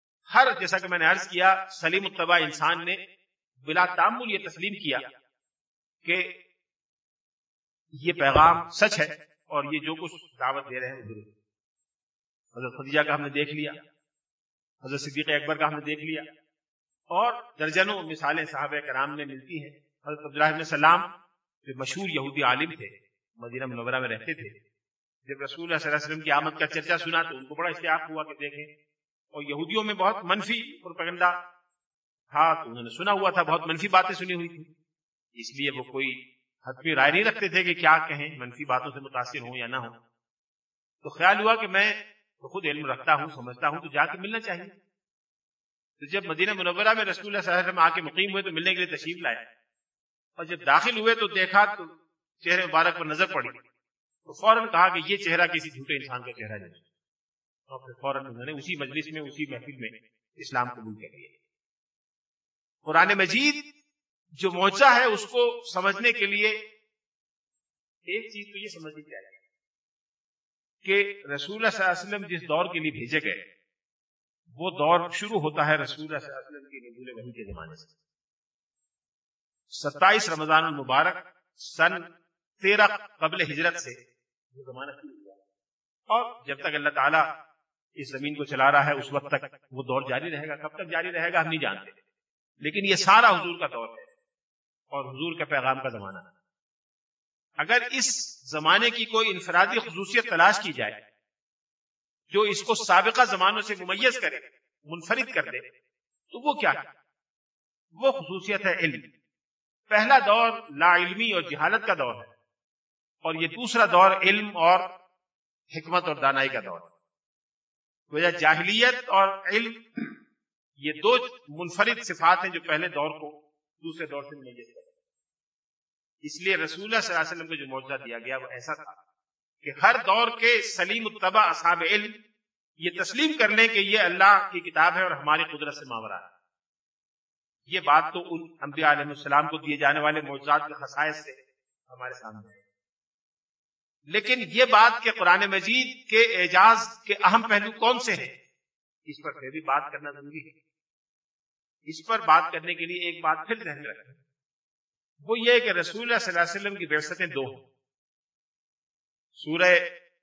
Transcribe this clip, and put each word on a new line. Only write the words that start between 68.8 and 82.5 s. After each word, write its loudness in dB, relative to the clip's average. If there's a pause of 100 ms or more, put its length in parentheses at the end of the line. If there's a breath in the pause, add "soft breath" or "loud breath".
چاہیے -20 (1500)
کہ 0 (320)
رسول -8
اللہ 0
صلی -4
اللہ 2
علیہ -4
وسلم -10
جس -8
دور 0
کے -6
لیے -4
بھیجے -4
گئے -6 (1120)
وہ -6
دور 4
شروع -4
ہوتا 0
ہے 4
رسول -8
اللہ -10
صلی -14
اللہ -14
علیہ -16
وسلم -20
کی -18
نزول -18
وحی -16
کے -16
زمانے -16
سے۔ -20 (1800)
ستائیس 2
رمضان 2
المبارک 0 (440)
سن 0 (640)